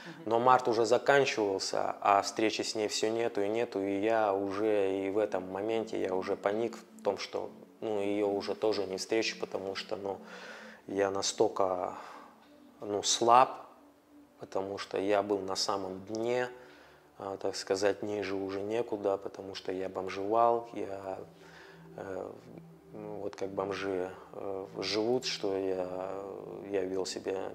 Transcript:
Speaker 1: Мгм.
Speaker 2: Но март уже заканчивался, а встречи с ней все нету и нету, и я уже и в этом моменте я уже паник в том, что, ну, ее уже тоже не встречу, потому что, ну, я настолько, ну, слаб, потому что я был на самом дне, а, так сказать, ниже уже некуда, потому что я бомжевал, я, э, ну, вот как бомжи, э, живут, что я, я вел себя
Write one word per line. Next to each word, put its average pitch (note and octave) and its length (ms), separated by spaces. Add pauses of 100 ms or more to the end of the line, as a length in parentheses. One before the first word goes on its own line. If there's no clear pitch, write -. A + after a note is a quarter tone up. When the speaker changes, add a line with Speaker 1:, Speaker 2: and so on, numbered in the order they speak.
Speaker 1:
Мгм. E3 240
Speaker 2:
Но A#2 100
март B2+ 280
уже A2+ 160
заканчивался, G#2+ 1160
а G2+ 220
встречи A2 400
с - 120
ней G#2+ 140
все A2 220
нету A2+ 320
и G2+ 60
нету, A2+ 320
и G2 200
я A2 340
уже G2+ 560 (160)
и G2 40
в G2+ 80
этом G2+ 340
моменте G#2+ 480
я F#2+ 140
уже F#2 220
паник A2+ 400
в - 260
том, G2 160
что, G2 320 (300)
ну, G#2+ 200
ее G2+ 280
уже G2 260
тоже G2+ 320
не F#2+ 100
встречу, A2 420
потому F#2+ 380
что, - 200
ну, G2 220 (720)
я G2 220
настолько, F#2+ 840 (840)
ну, G2+ 240
слаб, A#2 460 (880)
потому G2 380
что - 200
я G2+ 240
был G#2 160
на F#2+ 180
самом F#2+ 520
дне, A#2+ 400 (680)
а, G2 180
так G2 200
сказать, G2 460
ниже G#2 320
уже G2 260
некуда, G#2 560
потому G2 380
что - 180
я F#2+ 160
бомжевал, G2+ 840
я, G2 460 (800)
э, G2 340 (640)
ну, G#2 300
вот G2+ 140
как G2 140
бомжи, F#2+ 600 (220)
э, G2 340 (120)
живут, G#2+ 480
что G2 300
я, F#2 300 (840)
я F#2+ 140
вел F#2 220
себя F#2+ 480